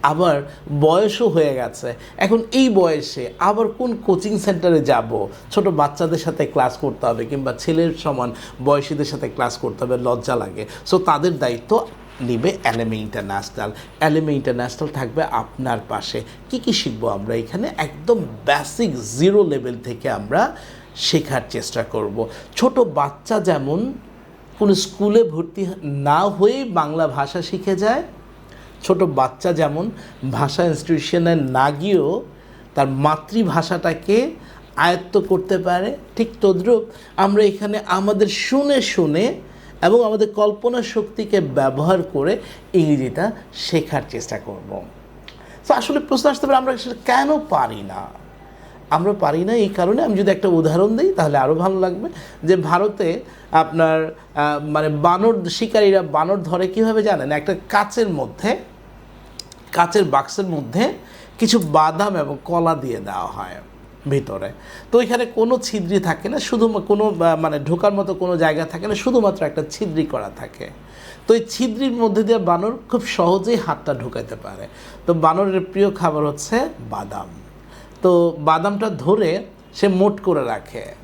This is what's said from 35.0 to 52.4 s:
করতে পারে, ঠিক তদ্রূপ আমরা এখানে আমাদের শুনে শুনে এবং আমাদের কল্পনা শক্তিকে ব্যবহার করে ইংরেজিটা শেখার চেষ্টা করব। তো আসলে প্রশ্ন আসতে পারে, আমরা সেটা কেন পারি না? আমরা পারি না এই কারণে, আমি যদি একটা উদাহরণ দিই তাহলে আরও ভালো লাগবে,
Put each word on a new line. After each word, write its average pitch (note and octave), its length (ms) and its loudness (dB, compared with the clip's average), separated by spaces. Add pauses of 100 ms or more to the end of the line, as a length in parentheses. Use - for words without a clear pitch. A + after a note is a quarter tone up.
করতে F#3 400 0
পারে, F#3 400 -2 (180)
ঠিক A3+ 140 0 (120)
তদ্রূপ G3 420 4 (340)
আমরা G3+ 260 4
এখানে G3+ 420 0
আমাদের G3 420 2
শুনে C#4 540 0
শুনে F3+ 600 0 (400)
এবং A3 240 6
আমাদের G#3+ 280 0
কল্পনা G#3+ 480 0
শক্তিকে G#3+ 600 -2
ব্যবহার C#3 600 2
করে D#3 340 0 (360)
ইংরেজিটা D3+ 580 2 (220)
শেখার D#3 560 -2
চেষ্টা A2 300 -8
করব। G2 420 -12 (840)
তো - 60 6
আসলে D4 260 0
প্রশ্ন C#4 300 0
আসতে C4+ 180 -2
পারে, C4+ 100 6
আমরা B3+ 200 0
সেটা A#3+ 180 -8 (100)
কেন C#4 340 2
পারি B2 420 -2
না? F#2+ 440 -12 (640)
আমরা F3 300 2
পারি D#3+ 260 2
না G#3+ 80 0
এই A3 160 2
কারণে, F#3+ 340 2
আমি G#3 140 0
যদি G3 140 4
একটা F#3+ 160 0
উদাহরণ F3 500 4
দিই F#4+ 160 2
তাহলে D3+ 240 2
আরও C3+ 180 4
ভালো F#3+ 240 0
লাগবে, F#3 300 -2 (340)